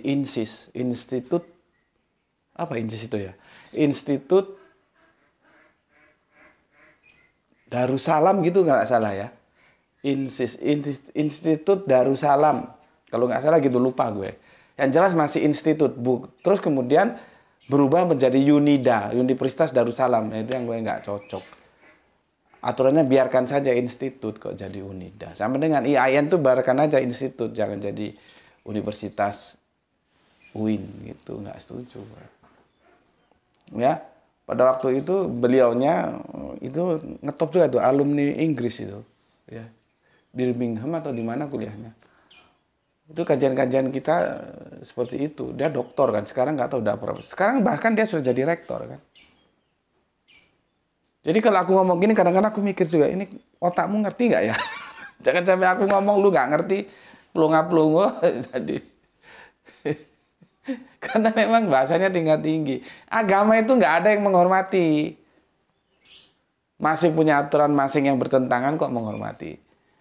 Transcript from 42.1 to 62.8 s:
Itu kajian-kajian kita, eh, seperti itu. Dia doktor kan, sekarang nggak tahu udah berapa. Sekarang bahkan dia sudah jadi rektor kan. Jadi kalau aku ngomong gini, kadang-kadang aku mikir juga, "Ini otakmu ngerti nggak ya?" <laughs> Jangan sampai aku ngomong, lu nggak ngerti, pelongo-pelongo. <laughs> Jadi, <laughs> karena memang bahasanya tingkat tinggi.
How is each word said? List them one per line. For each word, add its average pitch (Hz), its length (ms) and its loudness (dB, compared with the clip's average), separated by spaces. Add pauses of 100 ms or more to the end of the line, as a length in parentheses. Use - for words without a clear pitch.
Itu 156 160 -6
kajian-kajian 135 680 0
kita, 151 280 -2
eh, - 640 -10
seperti 127 440 -6
itu. 127 240 -10
Dia 135 160 -4
doktor 131 440 0
kan, 104 120 -2
sekarang 139 320 -2
nggak 127 160 -2
tahu 127 80 -2
udah 104 160 -2
berapa. - 240 -8
Sekarang 226 400 -2
bahkan 202 320 0
dia 214 160 0
sudah 156 160 -2
jadi 127 200 0
rektor 120 440 -6
kan. 135 120 -18 (2250)
Jadi 170 200 2
kalau 202 160 4
aku 175 160 0
ngomong 180 240 4
gini, 214 160 4
kadang-kadang 190 320 4
aku 208 160 -6
mikir 190 240 -2
juga, 156 160 4
"Ini 190 240 -4 (320)
otakmu 180 400 -2
ngerti 208 320 0
nggak 92 160 2
ya?" - 60 -4 (340)
<laughs> - 360 -14
Jangan 156 200 2
sampai 185 220 4 (100)
aku 233 80 0
ngomong, 202 300 2 (100)
lu 196 80 4
nggak 135 240 2
ngerti, 180 200 0 (600)
pelongo-pelongo. 160 680 4 (240)
<laughs> 120 200 -4
Jadi, - 280 -6 (1080)
<laughs> - 1200 -12
karena 226 300 0
memang 226 340 2
bahasanya 165 440 2
tingkat 160 320 0
tinggi. 156 320 -2 (340)